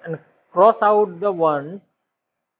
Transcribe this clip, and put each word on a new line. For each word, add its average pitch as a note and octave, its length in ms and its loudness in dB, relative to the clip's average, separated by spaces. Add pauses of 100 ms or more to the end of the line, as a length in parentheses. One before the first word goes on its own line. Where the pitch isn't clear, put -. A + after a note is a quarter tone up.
and E3 140 -10 (320)
cross G#3+ 320 2
out G#3 360 2
the G3+ 120 -2
ones D#3+ 500 -2 (800)